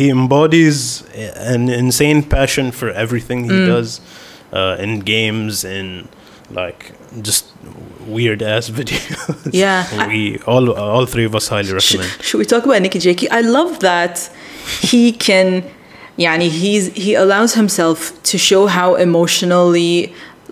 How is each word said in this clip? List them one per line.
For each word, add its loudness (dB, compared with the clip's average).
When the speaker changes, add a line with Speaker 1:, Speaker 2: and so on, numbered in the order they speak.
Speaker 1:
he 4
embodies 2
an -2
insane 2
passion 0
for -6
everything -4
he -4
Speaker 2:
Mm. 2
Speaker 1:
does, -2
uh, -2
in -6
games, -2
in, -10
like, -10
just -6
weird -2
ass -2
<laughs> -6
videos. -8
Speaker 2:
Yeah. 0
Speaker 1:
We -2
all, 2
all 0
three -2
of -2
us -2
highly -2
Speaker 2:
Sh-, 2
Speaker 1:
recommend. -4
Speaker 2:
should -2
we 0
talk 0
about 4
Nikki -2
Jakey? 0
I 2
love 2
that 0
he 4
can, 2
يعني, 2
he's, 0
he 0
allows 4
himself 0
to -2
show 4
how 2
emotionally, 2